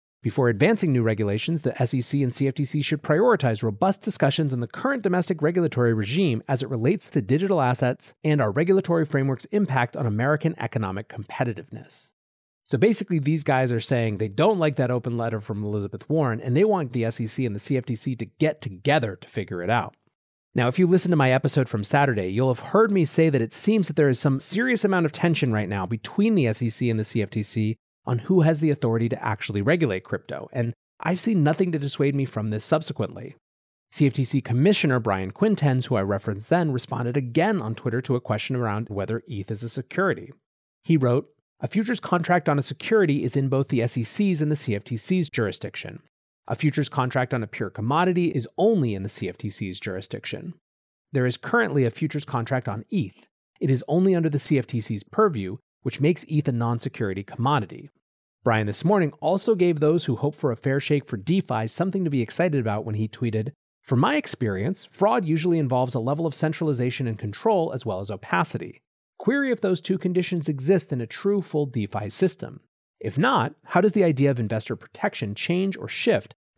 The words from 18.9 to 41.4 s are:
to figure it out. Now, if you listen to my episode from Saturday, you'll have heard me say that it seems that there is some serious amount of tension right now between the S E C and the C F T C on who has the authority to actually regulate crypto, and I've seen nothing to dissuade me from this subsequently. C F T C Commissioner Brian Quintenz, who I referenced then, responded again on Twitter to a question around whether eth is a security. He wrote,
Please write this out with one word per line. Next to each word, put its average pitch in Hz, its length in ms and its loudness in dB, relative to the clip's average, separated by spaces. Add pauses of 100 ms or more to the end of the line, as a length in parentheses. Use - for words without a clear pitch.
to - 140 -20
figure 90 340 -6
it 92 80 -2
out. 113 240 0 (580)
Now, 123 140 0
if 127 100 0
you 180 120 4
listen 175 240 4
to 165 40 4
my 135 140 4
episode 135 380 2
from 104 160 -2
Saturday, 127 420 2
you'll 120 260 2
have - 180 -6
heard 214 200 4
me 190 140 4
say 160 260 4
that 131 120 2
it 113 100 -4
seems 208 340 2
that 151 80 -4
there 147 140 6
is 127 100 4
some 135 220 2
serious 240 440 0
amount 185 220 4
of 151 60 0
tension 151 400 0
right 107 160 0
now 98 180 -2
between 202 480 0
the 135 140 4
S 107 120 0
E 120 80 0
C 120 220 0
and 110 80 0
the 107 60 -2
C 110 180 -2
F 98 80 -4
T 107 140 -4
C 110 320 -2 (280)
on 123 160 -2
who 185 200 4
has 156 180 4
the 156 120 2
authority 117 400 2
to - 140 -6
actually 101 380 -4
regulate 131 400 2
crypto, - 500 -8
and 117 200 -2 (260)
I've 180 220 -2
seen 190 240 2
nothing 170 260 2
to 160 80 -2
dissuade 139 380 0
me 139 80 0
from 110 240 -4
this 107 160 -4
subsequently. - 720 -4 (560)
C 143 160 4
F 123 60 -2
T 135 100 0
C 135 160 0
Commissioner 135 580 2
Brian 98 320 0
Quintenz, 143 560 2
who 131 80 -2
I 98 80 2
referenced 101 480 -2
then, 165 220 2
responded 123 440 -4
again 156 460 0
on 110 140 -4
Twitter 120 240 -2
to 123 160 -2
a 123 40 0
question 110 360 -4
around 113 320 -2
whether 101 400 -4
eth 101 240 -8
is 107 100 -8
a 117 60 -8
security. 143 640 -4 (500)
He 160 140 2
wrote, 131 320 2 (300)